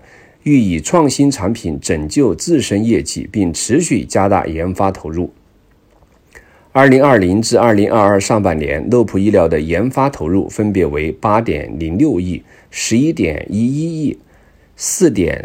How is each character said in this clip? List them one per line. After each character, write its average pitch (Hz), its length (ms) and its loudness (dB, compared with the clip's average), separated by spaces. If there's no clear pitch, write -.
欲 147 160 4
以 90 220 0
创 160 280 2
新 143 220 2
产 107 220 -4
品 78 260 -6
拯 78 300 -4
救 117 260 0
自 160 260 -2
身 104 240 -2
业 101 160 2
绩， - 300 -10
并 90 220 0
持 - 260 0
续 120 240 0
加 98 240 0
大 98 180 2
研 82 300 -4
发 98 160 0
投 - 180 -12
入。 82 220 -6
二 135 160 4
零 131 140 6
二 139 160 6
零 95 240 2
至 113 160 0
二 113 160 4
零 104 160 2
二 110 120 2
二 101 180 4
上 104 240 0
半 82 140 0
年， 73 320 -4
乐 120 120 4
普 101 160 -2
医 101 140 2
疗 92 160 4
的 80 140 0
研 85 280 -2
发 139 200 0
投 - 180 -6
入 92 220 0
分 104 240 -2
别 92 120 2
为 76 240 -4
八 107 300 0
点 76 400 -4
零 82 180 -4
六 120 220 2
亿、 90 240 -6
十 - 280 -2
一 156 160 2
点 80 360 -4
一 110 160 -2
一 156 380 -4
亿、 - 140 -4
四 - 340 0
点 87 360 -2